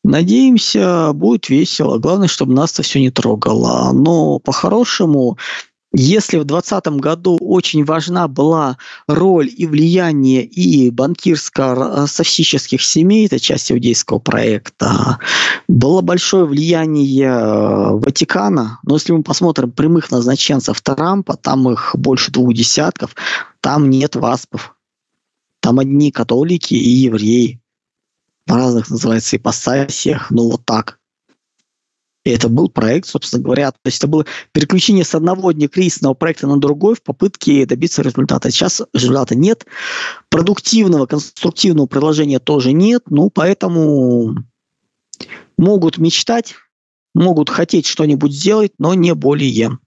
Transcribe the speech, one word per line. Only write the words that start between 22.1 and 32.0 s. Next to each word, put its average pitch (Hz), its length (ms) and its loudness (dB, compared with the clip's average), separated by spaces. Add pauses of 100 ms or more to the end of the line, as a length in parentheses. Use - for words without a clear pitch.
двух 123 220 2
десятков, 147 640 -2 (460)
там 139 280 2
нет 131 260 0
васпов. - 600 -6 (840)
Там 120 180 2
одни 139 320 2
католики 143 640 -2
и 117 160 2
евреи. 120 720 2 (840)
В - 80 -2
разных, 120 360 -2
называется, 113 480 -2
ипостасиях, 135 960 -4
ну, 117 180 2
вот - 160 -6
так. 113 340 -6 (1300)